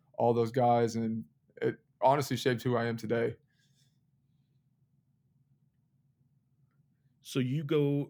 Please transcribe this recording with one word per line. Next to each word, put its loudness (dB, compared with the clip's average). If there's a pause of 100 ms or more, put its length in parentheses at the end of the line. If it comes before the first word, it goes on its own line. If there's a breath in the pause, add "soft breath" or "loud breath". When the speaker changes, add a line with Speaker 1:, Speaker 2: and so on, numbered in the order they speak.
(180)
Speaker 1:
all 4
those 0
guys, 2
and -4 (360)
it -2 (260)
honestly 2
shaped 0
who 0
I -2
am -4
today. -2 (4000)
Speaker 2:
So -6
you -2
go, 0